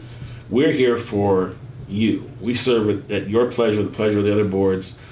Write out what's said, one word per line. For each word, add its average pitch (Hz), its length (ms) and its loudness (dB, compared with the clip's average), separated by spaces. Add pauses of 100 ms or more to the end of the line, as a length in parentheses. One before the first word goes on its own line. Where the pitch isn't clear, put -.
(480)
We're 139 240 4
here 123 240 4
for 98 580 0 (320)
you. 104 420 0 (120)
We 117 140 -2
serve 113 340 2
at, 101 240 -2
at 98 160 -2
your 117 220 2
pleasure, 107 320 2
the 95 80 -4
pleasure 107 300 0
of 101 40 2
the 104 80 4
other 104 140 4
boards, 95 500 0 (160)